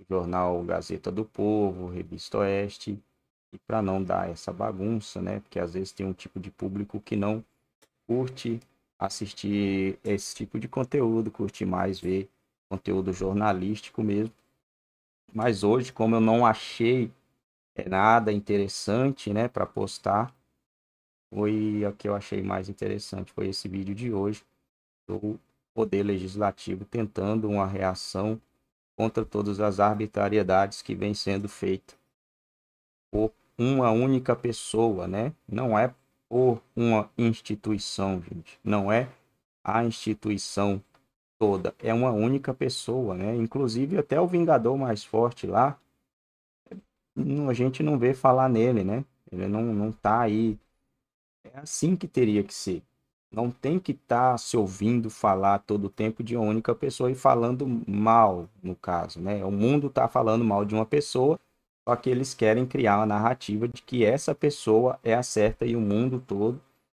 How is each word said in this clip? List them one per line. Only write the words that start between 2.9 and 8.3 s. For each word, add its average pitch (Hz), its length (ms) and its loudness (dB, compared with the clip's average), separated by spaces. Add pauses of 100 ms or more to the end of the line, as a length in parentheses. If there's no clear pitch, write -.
e - 60 -18
pra 110 220 -4
não 95 220 0
dar 92 260 -2
essa 85 220 -10
bagunça, 104 680 -6
né? 98 180 -6
Porque - 200 -10
às 85 140 -6
vezes 95 180 -8
tem 95 140 -8
um 95 80 -4
tipo - 260 -14
de 95 120 -12
público 101 480 -8
que - 160 -8
não 107 280 -2 (640)
curte 123 520 -4 (400)